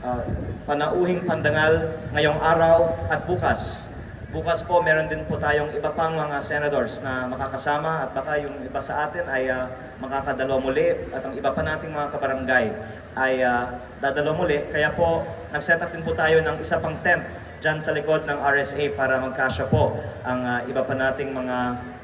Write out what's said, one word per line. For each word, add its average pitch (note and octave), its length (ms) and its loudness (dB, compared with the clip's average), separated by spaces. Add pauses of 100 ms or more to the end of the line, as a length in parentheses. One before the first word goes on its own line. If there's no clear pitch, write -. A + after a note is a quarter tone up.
ah, B2 160 -2 (440)
panauhing F3 640 2
pandangal D#3 640 4 (200)
ngayong D3+ 280 2
araw E3 480 6 (200)
at D3+ 200 0
bukas. - 560 0 (480)
Bukas D#3+ 320 0
po, F3 160 4
meron D#3 240 4
din D#3 240 -4
po D#3 80 -2
tayong D3+ 400 2
iba - 160 -2
pang D#3+ 240 0
mga D3 240 -2
senators C#3+ 640 -2
na B2+ 240 -4
makakasama D3 760 -2
at B2 120 -8
baka D3 240 -2
yung C3+ 240 -8
iba C3+ 160 -6
sa D3 240 -4
atin - 240 -4
ay, C3 200 0
ah, B2+ 200 -2 (320)
makakadalo C3+ 600 -2
muli C#3 320 2 (200)
at B2 80 -4
ang - 160 -6
iba - 160 0
pa D#3+ 80 -2
nating D#3 320 -4
mga D3 200 -2
kabarangay B2+ 520 2 (520)
ay, C3 280 2
ah, B2 320 2 (240)
dadalo C#3+ 360 2
muli. D3+ 320 2
Kaya D3+ 240 2
po, E3 320 2 (260)
nag-set E3 300 2
up E3+ 120 -4
din D#3+ 120 -8
po E3 80 0
tayo D#3+ 280 6
ng D#3 160 0
isa E3 240 0
pang D#3+ 200 -4
tent F3 200 4 (400)
dyan D#3 200 0
sa D#3 120 -2
likod D3+ 360 2
ng C#3+ 160 0
R C#3+ 160 4
S C#3 160 -2
A D3 160 0
para C3 280 2
magkasya C3 480 -2
po - 280 4 (240)
ang, B2+ 240 -2
ah, A#2+ 200 0
iba C3 160 0
pa C3+ 120 -2
nating C3+ 400 0
mga B2+ 480 -2 (220)